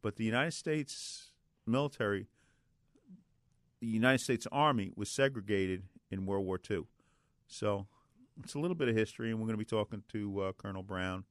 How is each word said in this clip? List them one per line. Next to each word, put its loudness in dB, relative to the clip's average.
But -4
the -2
United 2
States -6
military, 0
the -4
United 4
States 0
Army 4
was -4
segregated 2
in -4
World 0
War -2
Two. -4
So -2
it's -14
a -4
little 0
bit 2
of 4
history, 0
and 0
we're -2
gonna -2
be -2
talking -2
to, -4
uh, 0
Colonel -8
Brown -4